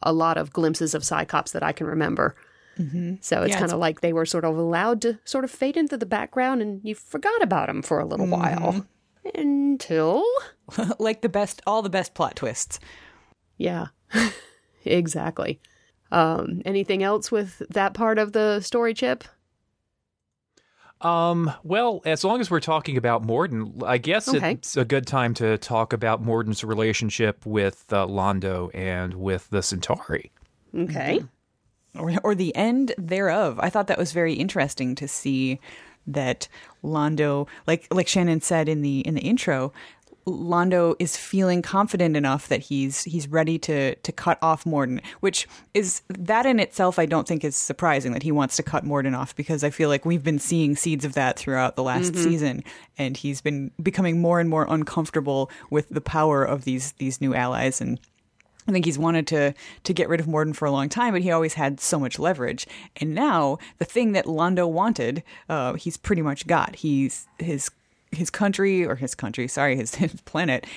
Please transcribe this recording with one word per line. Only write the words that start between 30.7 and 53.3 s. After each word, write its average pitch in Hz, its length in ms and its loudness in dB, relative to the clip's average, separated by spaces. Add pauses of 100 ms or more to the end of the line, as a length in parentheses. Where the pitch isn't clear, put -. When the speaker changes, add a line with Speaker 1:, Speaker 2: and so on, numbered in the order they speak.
Speaker 1:
Okay. 160 460 -2
Speaker 2:
Mm-hmm. 139 60 -4 (720)
Or, 165 160 -2 (100)
or 208 120 2
the 175 200 0
end 240 420 2
thereof. 180 640 0
I 175 80 2
thought 202 180 0
that 196 100 2
was 165 140 0
very 165 220 2
interesting 139 640 -2
to 147 120 -8
see 131 520 -2 (480)
that 135 400 -2 (360)
Londo, 147 640 0 (200)
like, 165 260 0
like 180 140 2
Shannon 170 340 4
said 160 260 2
in 151 140 0
the, 139 200 2
in 156 140 -2
the - 60 0
intro, 139 500 0 (540)
Londo 175 720 2
is 170 180 -2
feeling 185 440 2
confident 180 540 2
enough 143 320 0
that 131 140 0
he's, 135 420 -2
he's 156 240 -4
ready 160 320 2
to, 139 360 0
to - 180 -8
cut - 280 0
off 160 240 2
Morden, 139 360 0 (180)
which - 300 -2 (240)
is, 202 340 0
that 202 380 0
in 247 160 4
itself 180 360 2
I 170 80 4
don't 156 220 0
think 160 160 -2
is 147 140 -2
surprising 135 560 0
that - 100 -4
he 156 80 0
wants 143 240 2
to 160 80 0
cut - 220 -2
Morden 139 300 0
off, 127 200 -6
because 147 300 -2
I 147 40 0
feel 151 200 2
like 139 160 2
we've 170 180 2
been 151 160 2
seeing 151 380 2
seeds 151 260 0
of 139 120 -4
that 131 220 2
throughout 131 380 0
the 131 80 -2
last 160 300 0
Speaker 1:
Mm-hmm. 175 100 2
Speaker 2:
season, 151 400 2 (340)
and 139 200 -2
he's 139 240 -6